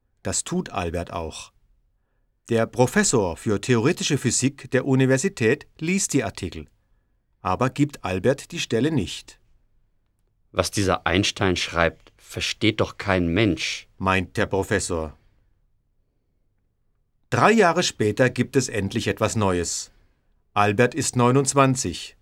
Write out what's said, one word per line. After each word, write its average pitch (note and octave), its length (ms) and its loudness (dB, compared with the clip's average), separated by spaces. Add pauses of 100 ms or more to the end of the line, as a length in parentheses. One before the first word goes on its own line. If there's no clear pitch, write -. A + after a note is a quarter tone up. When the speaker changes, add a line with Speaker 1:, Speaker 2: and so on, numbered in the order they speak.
(220)
Speaker 1:
Das - 220 -4
tut - 260 -6
Albert F2 420 -6
auch. E2 400 -10 (960)
Der A2+ 180 2
Professor A#2+ 720 2
für G2+ 220 -2
theoretische C3+ 600 0
Physik B2+ 500 -2
der B2 160 -2
Universität C3 800 2 (140)
liest F#3 340 -2
die B2 100 2
Artikel, E2+ 440 -10 (760)
aber G2 300 0
gibt - 320 -2
Albert G#2+ 480 -2
die E3+ 80 -10
Stelle C3 320 -2
nicht. - 480 -6 (1120)
Speaker 2:
„Was - 180 0
dieser F#2 380 0
Einstein F#2 480 2
schreibt, - 600 -2
versteht - 640 -4
doch - 200 -4
kein F#2 280 0
Mensch“, F2 600 0 (100)
Speaker 1:
meint F#2+ 400 0
der G#2 80 0
Professor. F2+ 720 -4 (2250)
Drei C#3 200 4
Jahre F3+ 300 4
später A2+ 480 2
gibt - 260 -2
es C3+ 140 2
endlich G#2 380 -2
etwas G#2 280 0
Neues. F#2 560 0 (600)
Albert G#2+ 400 2
ist C3+ 220 -4
neunundzwanzig. C3 1080 2